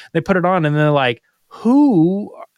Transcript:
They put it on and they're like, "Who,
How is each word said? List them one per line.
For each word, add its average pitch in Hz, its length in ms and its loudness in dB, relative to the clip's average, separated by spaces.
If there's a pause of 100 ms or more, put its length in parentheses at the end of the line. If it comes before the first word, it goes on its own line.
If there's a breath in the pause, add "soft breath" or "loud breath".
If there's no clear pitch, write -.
(140 loud breath)
They 165 60 -2
put 190 180 -2
it 170 80 -4
on 180 180 0
and 147 100 -2
they're 151 160 0
like, 131 320 -2 (260)
"Who, 208 840 0 (240)